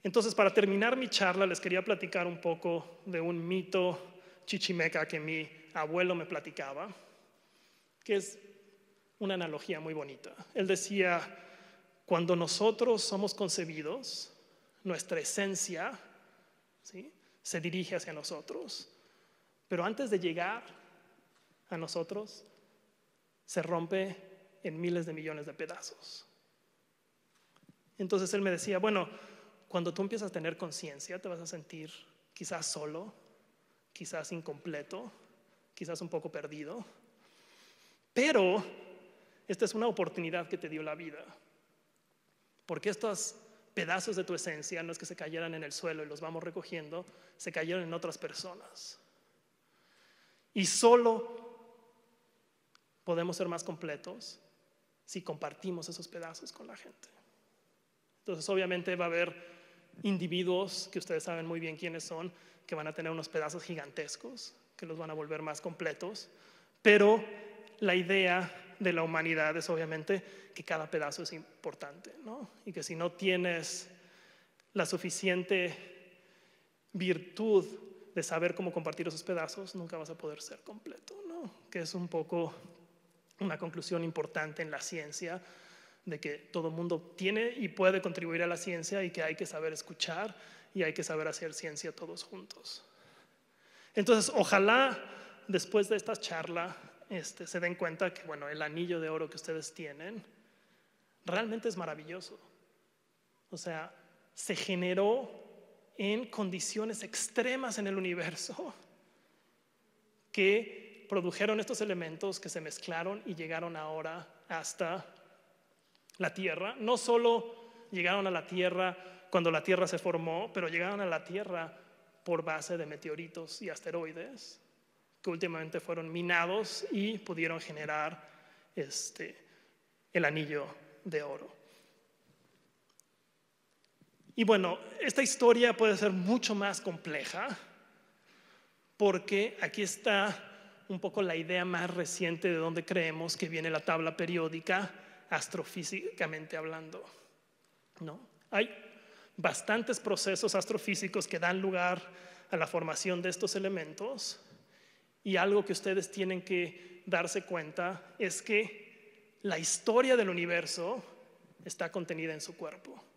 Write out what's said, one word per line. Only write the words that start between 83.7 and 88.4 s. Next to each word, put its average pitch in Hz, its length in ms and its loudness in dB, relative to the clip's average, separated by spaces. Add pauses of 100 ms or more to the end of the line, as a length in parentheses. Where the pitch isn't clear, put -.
importante 156 580 -2
en 156 100 -4
la 139 100 -6
ciencia, 165 600 -6 (640)
de 156 140 -6
que 147 180 -6
todo 165 320 -4
mundo 170 460 -2
tiene 214 400 2
y 226 140 -2
puede 190 320 6
contribuir 170 420 -2